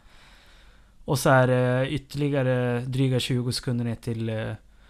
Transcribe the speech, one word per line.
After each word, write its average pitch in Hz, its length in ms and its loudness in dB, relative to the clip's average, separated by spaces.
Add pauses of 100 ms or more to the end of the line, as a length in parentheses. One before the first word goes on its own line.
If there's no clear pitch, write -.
(1040)
Och 135 140 0
så 160 100 2
är 131 180 6
det 127 420 2
ytterligare 131 920 -2
dryga 127 380 0
tjugo 123 320 -2
sekunder 120 340 -4
ner 117 100 -4
till, 113 340 -6
eh, 110 220 -6 (380)